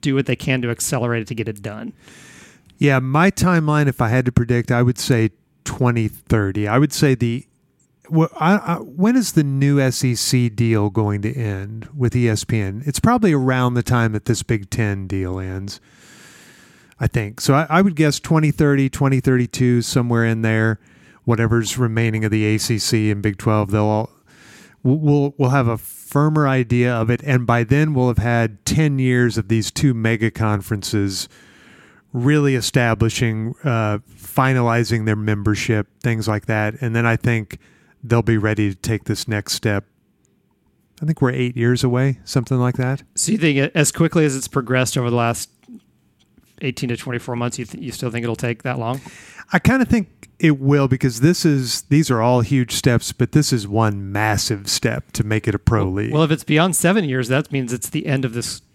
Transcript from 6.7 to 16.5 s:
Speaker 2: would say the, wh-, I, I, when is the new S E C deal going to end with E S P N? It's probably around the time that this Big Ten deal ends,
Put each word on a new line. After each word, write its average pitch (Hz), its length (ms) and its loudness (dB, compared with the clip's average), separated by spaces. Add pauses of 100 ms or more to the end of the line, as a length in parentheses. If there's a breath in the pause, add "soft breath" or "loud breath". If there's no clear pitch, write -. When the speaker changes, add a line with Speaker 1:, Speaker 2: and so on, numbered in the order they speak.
Speaker 2:
would 139 160 2
say 139 220 2
the, 120 320 -4 (680)
wh-, 160 240 2
I, 180 180 4
I, 175 240 -2
when 190 340 0
is 247 160 0
the 160 120 2
new 139 360 2
S 131 240 0
E 127 100 2
C 123 360 0
deal 107 420 0
going 104 320 -2
to 110 120 -4
end 107 600 -8
with 123 200 0
E 120 140 2
S 110 140 -2
P 113 160 -2
N? 101 260 -4
It's 147 140 -4
probably 226 340 2
around 127 400 0
the 120 100 0
time 117 280 0
that 107 140 -6
this - 180 -2
Big 101 260 -4
Ten 98 380 -4
deal 92 320 -6
ends, 95 400 -10 (1200 loud breath)